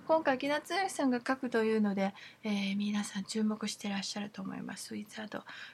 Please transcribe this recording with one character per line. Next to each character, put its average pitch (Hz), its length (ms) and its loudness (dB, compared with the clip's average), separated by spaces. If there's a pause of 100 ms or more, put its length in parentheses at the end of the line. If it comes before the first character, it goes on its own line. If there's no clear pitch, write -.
今 320 160 6
回 262 160 2
木 277 100 -2
田 302 120 2
剛 370 280 0
さ 294 180 0
ん 254 40 6
が 247 160 2
書 262 100 2
く 254 140 -4
と 226 140 4
い 220 120 4
う 220 40 4
の 202 140 4
で、 196 200 2 (300)
え 196 280 0
ー、 202 40 0
皆 208 260 0
さ 208 180 -4
ん 190 40 -2
注 220 180 0
目 214 240 0
し 208 100 -4
て - 120 -6
ら 196 100 0
っ 190 40 -4
し - 140 -4
ゃ 208 40 -4
る 208 100 -6
と - 120 -10
思 190 120 -6
い - 80 -8
ま - 140 -8
す。 - 180 -10
ウ 208 40 -4
ィ 208 100 -8
ザ - 140 -10
ー 214 60 -8
ド。 - 140 -6 (320)